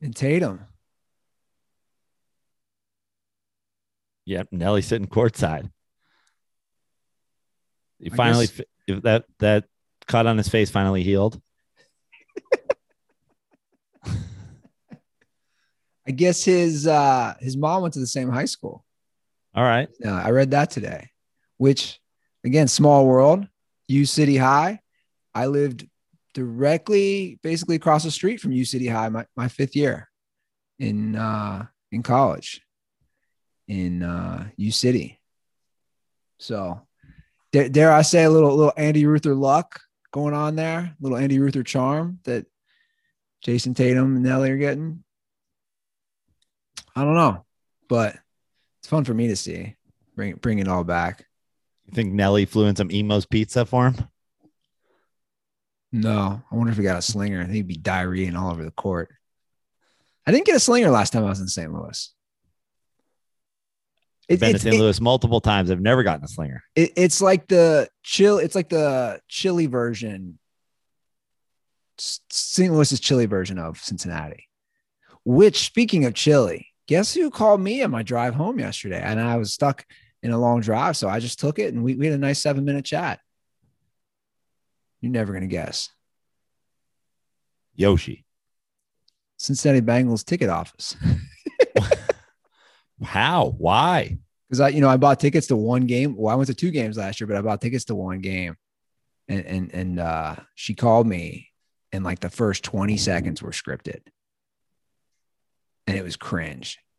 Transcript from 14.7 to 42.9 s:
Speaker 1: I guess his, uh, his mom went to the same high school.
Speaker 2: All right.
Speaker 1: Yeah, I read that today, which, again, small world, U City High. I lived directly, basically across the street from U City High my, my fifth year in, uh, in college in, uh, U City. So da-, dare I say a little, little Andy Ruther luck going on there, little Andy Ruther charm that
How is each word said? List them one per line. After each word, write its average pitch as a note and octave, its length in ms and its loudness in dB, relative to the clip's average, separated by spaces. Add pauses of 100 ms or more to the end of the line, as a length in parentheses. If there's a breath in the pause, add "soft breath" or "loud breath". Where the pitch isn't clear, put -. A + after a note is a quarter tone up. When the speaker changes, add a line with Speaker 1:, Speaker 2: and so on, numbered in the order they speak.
Speaker 1:
I C#3 80 -4
guess E3+ 300 2
his, E3+ 440 2
uh, C#3 520 2
his B2+ 160 -8
mom D#3+ 280 0
went E3+ 100 -4
to C3+ 80 -8
the B2 60 -4
same B2+ 220 -4
high B2+ 160 -2
school. - 380 -10 (680)
Speaker 2:
All A#2+ 100 0
right. B2 240 2 (140)
Speaker 1:
Yeah, F#2+ 200 -4
I G#2 100 -2
read C3+ 200 2
that C#3+ 200 0
today, - 400 -10 (440)
which, - 460 0 (420)
again, C3+ 240 4
small C#3+ 400 6
world, D3 400 4 (400)
U C#3 180 2
City C#3+ 300 2
High. C#3+ 460 2 (520)
I A#2+ 140 -2
lived C#3+ 380 -2 (480)
directly, E3 1120 -2
basically E3 320 -4
across D#3 300 2
the D#3 60 -4
street G#3 280 -4
from C3+ 140 -4
U B2+ 100 0
City B2 240 -4
High A2+ 220 -2
my, A2 160 -6 (100)
my B2 140 -4
fifth - 260 -4
year C#3+ 340 -2 (680)
in, A2 360 -4
uh, G#2+ 500 -6 (260)
in A#2 120 -6
college B2 580 0 (1080)
in, F2+ 340 -6
uh, F2 540 -8
U G#2+ 160 -4
City. A2+ 480 -2 (1200)
So G2 400 -8 (720 soft breath)
da-, C#3 160 4
dare D3+ 240 6
I D3+ 120 8
say E3 200 6
a D#3 60 6
little, D#3 260 6
little D3+ 220 6
Andy D3+ 280 2
Ruther D3 300 2
luck C#3 460 0 (320)
going D3 200 -4
on D3+ 220 -2
there, D#3+ 460 -6
little C3 160 -4
Andy C3+ 220 0
Ruther C3+ 240 0
charm D3+ 600 -4
that B2 220 -6 (960)